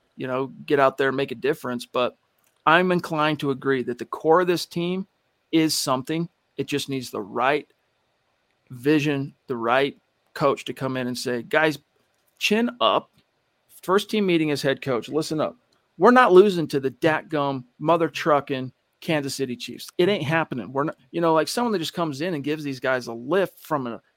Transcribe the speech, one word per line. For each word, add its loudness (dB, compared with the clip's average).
you -8
know, -4
get 2
out 4
there 2
and -2
make -4
a -8
difference. -4
But -2
I'm 4
inclined 0
to -2
agree -2
that -6
the -10
core 2
of 2
this 0
team -6
is 2
something. -2
It -6
just -4
needs -6
the -6
right -2
vision, 0
the -4
right 0
coach 0
to -10
come -6
in -4
and -6
say, -4
"Guys, 0
chin 2
up. 2
First 0
team 0
meeting 2
as -2
head -2
coach. -4
Listen -4
up. -4
We're 6
not 6
losing 8
to -2
the -2
datgum -2
mother 2
trucking 0
Kansas -4
City -4
Chiefs. -14
It 4
ain't -2
happening. -2
We're 0
not, -6
you -4
know, 2
like, 2
someone -2
that -2
just -6
comes -4
in -4
and -6
gives -4
these -8
guys -2
a -8
lift -2
from -4
an -8